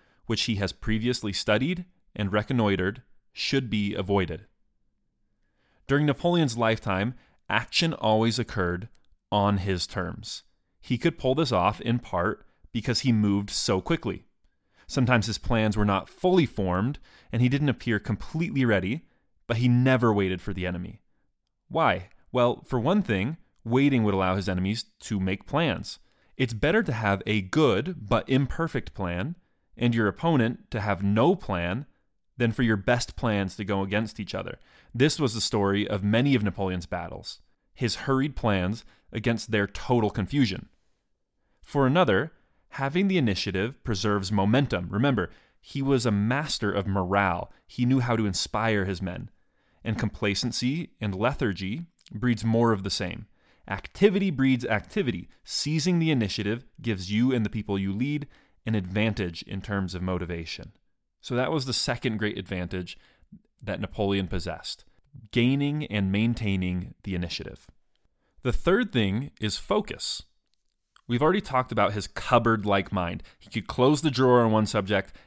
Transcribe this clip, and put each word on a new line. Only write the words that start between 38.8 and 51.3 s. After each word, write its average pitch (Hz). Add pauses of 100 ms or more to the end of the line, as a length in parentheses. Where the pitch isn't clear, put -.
against 113
their 104
total 113
confusion. 104 (920)
For 139
another, 135 (380)
having 151
the 190
initiative 104
preserves 101
momentum. 101
Remember, 107 (300)
he -
was 135
a 117
master 110
of 95
morale. 95 (140)
He -
knew 131
how 120
to 110
inspire 104
his 95
men. 92 (540)
And 113
complacency 120
and 104
lethargy 104 (280)